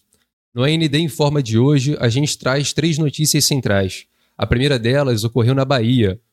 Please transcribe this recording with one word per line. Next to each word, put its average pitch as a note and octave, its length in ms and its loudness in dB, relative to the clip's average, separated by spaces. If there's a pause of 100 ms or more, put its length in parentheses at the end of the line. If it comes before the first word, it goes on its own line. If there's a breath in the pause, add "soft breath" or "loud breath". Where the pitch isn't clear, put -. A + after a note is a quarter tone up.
(520)
No A#2+ 120 -4
A D3 80 0
N D#3+ 180 0
D C#3 80 -2
Informa D3+ 460 0
de A2 160 0
hoje, C#3+ 400 2
a A#2+ 100 2
gente C#3 300 0
traz C3+ 340 -2
três D#3+ 240 -2
notícias D3+ 480 0
centrais. G2+ 600 -2 (280)
A G#2 120 -6
primeira B2+ 320 0
delas A#2+ 440 0
ocorreu A#2 300 2
na C3+ 100 0
Bahia, A#2+ 560 0 (140)